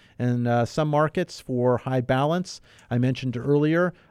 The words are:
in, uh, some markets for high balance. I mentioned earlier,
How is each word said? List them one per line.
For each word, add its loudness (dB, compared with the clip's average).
in, 0
uh, 2
some -2
markets -2
for 0
high -2
balance. -2
I 0
mentioned -2
earlier, 2